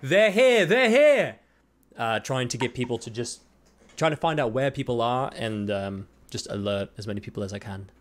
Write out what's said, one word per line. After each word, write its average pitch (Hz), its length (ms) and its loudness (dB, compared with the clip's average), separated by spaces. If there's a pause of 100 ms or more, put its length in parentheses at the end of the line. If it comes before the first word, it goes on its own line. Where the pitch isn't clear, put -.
They're 190 280 4
here! 226 360 6
They're 226 240 4
here! 247 460 6 (600)
Uh, 113 240 -2
trying 127 280 -4
to 120 100 -6
get 123 160 -2
people 123 240 -4
to - 120 -10
just... 117 300 -8 (560)
trying 160 140 0
to 151 60 -4
find 156 240 -2
out 120 120 0
where 135 180 0
people 127 300 -4
are 123 360 0
and, 107 340 -6
um, 98 380 -6 (220)
just - 200 -10
alert 101 480 -4
as 101 80 -10
many 101 140 -6
people - 220 -10
as 95 100 -8
I 101 60 -10
can. 98 320 -12 (100)